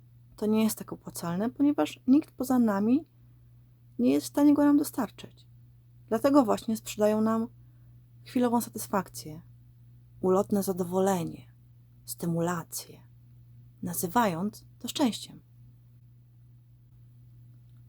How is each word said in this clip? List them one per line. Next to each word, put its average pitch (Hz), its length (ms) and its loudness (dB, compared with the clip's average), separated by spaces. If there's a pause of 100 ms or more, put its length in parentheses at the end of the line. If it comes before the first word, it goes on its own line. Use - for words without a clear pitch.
(360)
To 220 100 -6
nie 220 180 2
jest 220 140 0
tak - 160 -14
opłacalne, 180 560 -6
ponieważ 294 580 0
nikt 285 240 4
poza 254 280 0
nami 226 460 2 (960)
nie 247 120 2
jest 285 140 0
w - 40 -12
stanie 294 240 4
go 294 120 4
nam 285 120 6
dostarczyć. - 720 -6 (600)
Dlatego 277 360 4
właśnie 208 320 -2
sprzedają 214 440 0
nam 226 260 0 (760)
chwilową 240 380 0
satysfakcję, 180 800 -8 (800)
ulotne 190 420 2
zadowolenie, 180 880 -2 (520)
stymulację, 170 960 -6 (840)
nazywając 185 840 -2 (140)
to - 80 -12
szczęściem. - 520 -4 (2500)